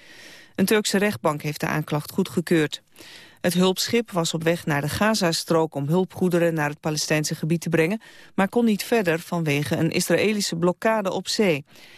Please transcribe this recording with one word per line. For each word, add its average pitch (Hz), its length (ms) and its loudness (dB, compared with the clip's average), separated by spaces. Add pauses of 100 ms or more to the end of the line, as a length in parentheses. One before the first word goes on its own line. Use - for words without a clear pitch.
(540)
Een 196 100 2
Turkse 214 340 2
rechtbank 175 440 0
heeft 151 180 -4
de 165 60 -4
aanklacht 151 460 -2
goedgekeurd. 170 680 0 (580)
Het 180 140 -2
hulpschip 185 560 0
was 165 240 -2
op 165 80 -2
weg 170 240 0
naar 143 140 0
de 147 80 -4
Gazastrook 170 880 0
om 143 140 -4
hulpgoederen 170 680 2
naar 151 140 0
het 151 120 -8
Palestijnse 156 540 -2
gebied 165 260 -2
te - 80 -6
brengen... 165 320 0 (340)
maar 190 140 0
kon 240 160 2
niet 214 200 2
verder 170 360 0
vanwege 151 560 -2
een 160 140 0
Israëlische 190 640 0
blokkade 190 560 0
op 185 160 -6
zee. 175 360 0 (340)